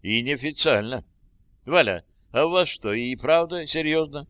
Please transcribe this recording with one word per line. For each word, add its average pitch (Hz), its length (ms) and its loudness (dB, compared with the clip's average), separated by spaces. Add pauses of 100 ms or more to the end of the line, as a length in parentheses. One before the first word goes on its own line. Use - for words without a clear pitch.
и 110 200 0
неофициально. 127 840 -2 (600)
Валя, 117 380 2 (280)
а 139 140 4
у 165 40 0
вас 180 180 2
что, - 260 -6
и 120 220 -4
правда 165 520 0
серьёзно? 151 640 -2